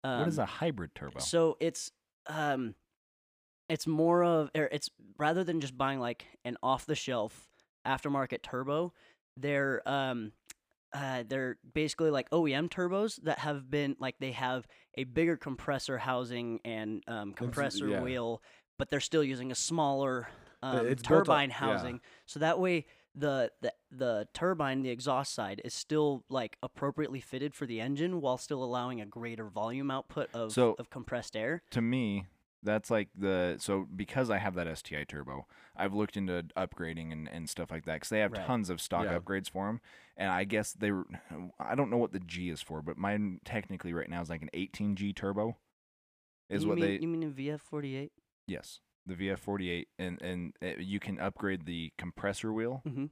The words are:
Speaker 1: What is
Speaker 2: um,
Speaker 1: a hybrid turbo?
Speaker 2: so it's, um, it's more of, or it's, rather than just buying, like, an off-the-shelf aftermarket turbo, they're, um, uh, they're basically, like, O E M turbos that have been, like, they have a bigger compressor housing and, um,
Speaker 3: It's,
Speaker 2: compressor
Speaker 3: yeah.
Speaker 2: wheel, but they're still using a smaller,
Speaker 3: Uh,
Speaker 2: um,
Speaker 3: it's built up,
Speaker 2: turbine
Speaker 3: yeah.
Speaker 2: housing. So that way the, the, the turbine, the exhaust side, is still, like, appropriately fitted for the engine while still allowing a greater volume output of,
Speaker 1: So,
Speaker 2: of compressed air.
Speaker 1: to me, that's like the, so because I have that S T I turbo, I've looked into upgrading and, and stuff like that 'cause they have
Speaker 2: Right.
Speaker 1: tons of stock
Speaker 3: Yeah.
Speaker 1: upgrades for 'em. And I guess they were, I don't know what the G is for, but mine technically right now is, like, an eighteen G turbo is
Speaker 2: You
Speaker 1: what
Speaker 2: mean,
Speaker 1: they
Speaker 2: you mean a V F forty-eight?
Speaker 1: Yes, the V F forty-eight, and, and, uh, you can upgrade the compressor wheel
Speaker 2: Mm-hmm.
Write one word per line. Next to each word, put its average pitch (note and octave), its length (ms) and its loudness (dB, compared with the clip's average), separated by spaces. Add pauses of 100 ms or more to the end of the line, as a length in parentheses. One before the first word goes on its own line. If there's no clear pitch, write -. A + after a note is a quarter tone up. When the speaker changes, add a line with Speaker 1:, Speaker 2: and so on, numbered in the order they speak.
Speaker 1:
What C3 240 2
is D3+ 140 2
Speaker 2:
um, - 20 4
Speaker 1:
a G2 40 2
hybrid A#2 500 -2
turbo? C#2+ 240 -8
Speaker 2:
so E3 400 4
it's, - 320 0 (340)
um, C#3+ 480 0 (920)
it's D#3+ 180 -2
more E3 360 6
of, E3 320 6
or D#3 160 2
it's, - 200 -2 (280)
rather E3 240 4
than E3 180 2
just C3 160 -4
buying, C3+ 220 2
like, A#2+ 280 -4 (180)
an A#2+ 180 -4
off-the-shelf B2+ 880 0 (380)
aftermarket C3 560 0
turbo, C#3+ 500 -2 (460)
they're, C#3 500 2
um, B2+ 440 0 (600)
uh, C3 340 -2
they're C3 300 -2 (160)
basically, D#3 380 2
like, C3+ 200 0
O E3 160 4
E C#3 60 4
M D#3 160 2
turbos F#3+ 540 0
that D3+ 160 0
have C#3 320 -2
been, C#3 280 2
like, C3 200 -4
they C3 140 -4
have B2+ 340 0 (320)
a C3 60 -2
bigger D#3 340 2
compressor C3+ 580 -4
housing A#2+ 680 -2
and, A2 440 -4
um, G#2 220 -6
Speaker 3:
It's, - 80 -12
Speaker 2:
compressor A#2 500 -2
Speaker 3:
yeah. G2 140 2
Speaker 2:
wheel, A#2+ 400 -2 (360)
but - 120 -2
they're C#3+ 100 0
still D#3 240 2
using C3 260 -2
a B2 40 -4
smaller, C#3 720 2 (340)
Speaker 3:
Uh, C3 40 -6 (140)
Speaker 2:
um, A2+ 60 2
Speaker 3:
it's B2+ 160 2
built D#3+ 200 8
up, - 40 4
Speaker 2:
turbine C#3+ 220 6
Speaker 3:
yeah. C3 80 -6
Speaker 2:
housing. G2+ 440 0 (260)
So - 140 -8
that D#3+ 180 4
way F3+ 260 4 (300)
the, C#3 360 2 (120)
the, A#2+ 100 0 (180)
the A#2+ 440 0
turbine, D3+ 480 2
the C3 80 0
exhaust B2+ 420 0
side, G2+ 320 -4
is A#2 80 -6
still, D3+ 560 2
like, B2+ 340 -2
appropriately C#3 580 -2
fitted C3+ 340 -6
for - 100 -6
the A#2 160 -4
engine D3+ 400 0
while C3 160 2
still C3 260 -4
allowing B2 380 -2
a G#2 60 -8
greater A2+ 420 -8
volume A#2 420 -2
output C3+ 440 -2
of, A2+ 180 -2
Speaker 1:
So, A#2+ 260 8
Speaker 2:
of A#2+ 120 -12
compressed B2 440 -6
air. B2+ 360 -2
Speaker 1:
to B2 100 0
me, A2+ 460 2 (400)
that's G#2+ 240 2
like G#2+ 240 2
the, F2+ 460 2
so G2 340 0
because A2+ 360 0
I G2+ 80 2
have F#2+ 160 -2
that F2 120 -2
S D#2+ 140 -6
T - 160 -8
I D2 80 -4
turbo, C#2 420 -10 (300)
I've G2 160 0
looked G#2 240 0
into F2+ 300 -2 (100)
upgrading E2 560 -4
and, D#2 160 -8
and E2 180 -10
stuff D#2+ 240 -6
like D#2+ 140 -8
that D#2+ 160 -4
'cause - 80 -10
they G#2+ 120 2
have G2+ 120 2
Speaker 2:
Right. G2 140 -4
Speaker 1:
tons A2+ 240 0
of E2+ 100 -4
stock F2 240 0
Speaker 3:
Yeah. F2 140 0
Speaker 1:
upgrades F#2+ 320 -4
for G2 180 -4
'em. A#2 140 -6 (340)
And F#2+ 140 0
I F2+ 140 2
guess G2+ 280 0
they G#2 180 0
were, F#2 140 0 (560)
I - 140 -2
don't C3 160 2
know A#2+ 80 4
what A#2+ 140 2
the F#2+ 80 -4
G F2 280 -4
is D#2+ 140 -6
for, D#2 180 -6
but D#2 160 -6
mine G2+ 480 0
technically F#2 480 -6
right E2 160 -2
now F2 140 -4
is, D#2+ 80 -6
like, E2 100 -6
an D2 140 -10
eighteen G2 420 -2
G G2+ 160 -2
turbo G#2 460 -2 (880)
is G3+ 140 0
Speaker 2:
You - 80 2
Speaker 1:
what F#3+ 80 4
Speaker 2:
mean, E3+ 80 4
Speaker 1:
they G2 140 2
Speaker 2:
you E3 80 0
mean E3 160 0
a D#3 40 -2
V C#3 220 -4
F D3+ 100 -4
forty-eight? C#3+ 520 -6 (340)
Speaker 1:
Yes, - 340 -8 (240)
the F#2 100 -6
V G2 140 -2
F F#2+ 120 -2
forty-eight, F2+ 480 -2 (100)
and, F2+ 240 -4
and, F2 400 -4
uh, F2 160 -4
you F#2+ 220 -2
can G2 200 -6
upgrade F#2+ 460 -2
the E2+ 320 -4
compressor G2 520 -4
wheel A#2 380 -2
Speaker 2:
Mm-hmm. C3+ 240 -4